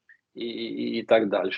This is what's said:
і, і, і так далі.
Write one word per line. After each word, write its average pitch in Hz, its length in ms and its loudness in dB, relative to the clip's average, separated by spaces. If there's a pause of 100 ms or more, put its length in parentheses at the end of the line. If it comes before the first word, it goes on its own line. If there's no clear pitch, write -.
(340)
і, 117 120 -8
і, 117 520 -6
і 110 40 -6
так 110 260 4
далі. 95 300 0